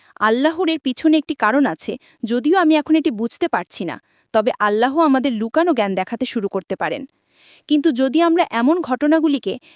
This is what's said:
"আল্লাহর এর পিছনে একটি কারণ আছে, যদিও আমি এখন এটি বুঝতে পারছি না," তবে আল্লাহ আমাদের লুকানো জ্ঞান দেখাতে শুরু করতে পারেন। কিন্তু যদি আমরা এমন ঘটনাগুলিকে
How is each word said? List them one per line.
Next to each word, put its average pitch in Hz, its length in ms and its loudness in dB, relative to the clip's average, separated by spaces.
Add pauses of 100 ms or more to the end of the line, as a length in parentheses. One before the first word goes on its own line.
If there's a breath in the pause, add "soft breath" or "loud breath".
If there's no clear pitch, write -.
(160 soft breath)
"আল্লাহর 294 540 0
এর 320 100 -2
পিছনে 311 380 2
একটি 285 180 -4
কারণ 254 300 2
আছে, 180 320 -6 (260 soft breath)
যদিও 247 340 0
আমি 320 180 4
এখন 302 200 2
এটি 311 160 0
বুঝতে 233 360 -4
পারছি 185 380 -6
না," 139 160 -8 (320)
তবে 220 260 2
আল্লাহ 220 400 2
আমাদের 269 340 2
লুকানো 262 400 0
জ্ঞান 202 220 0
দেখাতে 190 300 -4
শুরু 202 220 -4
করতে 190 280 -6
পারেন। 131 300 -6 (600 soft breath)
কিন্তু 302 240 2
যদি 262 300 0
আমরা 339 300 2
এমন 269 300 0
ঘটনাগুলিকে 285 800 0 (160 soft breath)